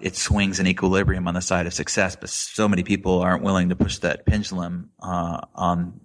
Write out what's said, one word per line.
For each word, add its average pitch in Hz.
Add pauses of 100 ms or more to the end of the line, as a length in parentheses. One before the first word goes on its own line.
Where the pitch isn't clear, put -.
it 87
swings 98
in 92
equilibrium 92
on 87
the 90
side 87
of 90
success. 92
But -
so -
many 92
people 95
aren't 90
willing 92
to 90
push -
that -
pendulum, 90 (120)
uh, 87 (160)
on 87